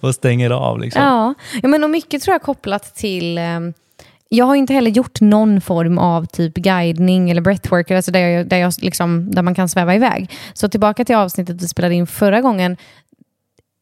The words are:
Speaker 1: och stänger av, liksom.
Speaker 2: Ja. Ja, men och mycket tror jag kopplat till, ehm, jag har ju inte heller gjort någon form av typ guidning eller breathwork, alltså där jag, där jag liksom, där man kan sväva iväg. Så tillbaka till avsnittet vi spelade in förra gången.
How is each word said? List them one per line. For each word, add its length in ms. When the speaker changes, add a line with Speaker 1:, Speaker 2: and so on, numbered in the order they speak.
Speaker 1:
och 100
stänger 360
av, 280
liksom. 240
Speaker 2:
Ja. 320
Ja, 60
men 160
och 60
mycket 320
tror 120
jag 80
kopplat 520
till, 440
ehm, 340
jag 160
har 100
ju 40
inte 160
heller 160
gjort 300
någon 400
form 380
av 260
typ 300
guidning 760
eller 120
breathwork, 480
alltså 220
där 80
jag, 280
där 80
jag 240
liksom, 500
där 120
man 120
kan 140
sväva 260
iväg. 360
Så 160
tillbaka 360
till 120
avsnittet 460
vi 60
spelade 260
in 120
förra 340
gången. 360